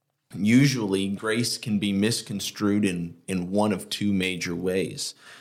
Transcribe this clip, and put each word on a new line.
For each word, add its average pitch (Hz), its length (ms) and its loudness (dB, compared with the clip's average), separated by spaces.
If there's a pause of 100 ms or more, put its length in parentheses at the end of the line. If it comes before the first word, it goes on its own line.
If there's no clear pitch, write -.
(360)
usually 107 720 4
grace 110 500 -2
can 107 220 -2
be 101 140 0
misconstrued 104 920 0
in, 87 320 -2 (120)
in 92 240 -2
one 104 200 2
of 87 180 -4
two 104 220 -2
major 92 420 0
ways. 90 600 -2 (280)